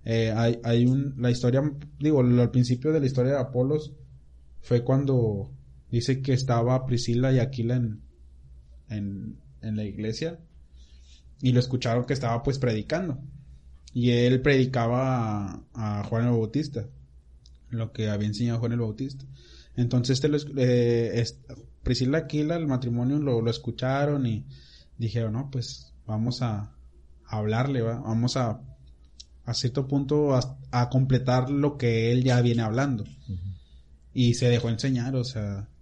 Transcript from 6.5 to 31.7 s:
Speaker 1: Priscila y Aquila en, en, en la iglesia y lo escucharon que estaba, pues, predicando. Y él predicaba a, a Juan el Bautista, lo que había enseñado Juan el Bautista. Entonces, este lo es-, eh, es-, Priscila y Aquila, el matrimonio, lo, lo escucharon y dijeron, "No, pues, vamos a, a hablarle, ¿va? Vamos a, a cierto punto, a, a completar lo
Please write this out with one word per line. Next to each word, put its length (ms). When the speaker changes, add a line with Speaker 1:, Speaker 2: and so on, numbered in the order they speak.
Speaker 1:
Priscila 460
y 80
Aquila 380
en, 240
en, 480
en 160
la 80
iglesia 540
y 100
lo 80
escucharon 460
que 80
estaba, 300
pues, 160
predicando. 600
Y 180
él 300
predicaba 1200
a, 260
a 60
Juan 200
el 60
Bautista, 560
lo 220
que 180
había 180
enseñado 320
Juan 140
el 60
Bautista. 460
Entonces, 420
este 120
lo 80
es-, 100
eh, 580
es-, 240
Priscila 380
y 20
Aquila, 340
el 120
matrimonio, 520
lo, 220
lo 100
escucharon 720
y 200
dijeron, 360
"No, 180
pues, 420
vamos 360
a, 180
a 120
hablarle, 440
¿va? 180
Vamos 380
a, 240
a 80
cierto 340
punto, 480
a, 220
a 180
completar 600
lo 280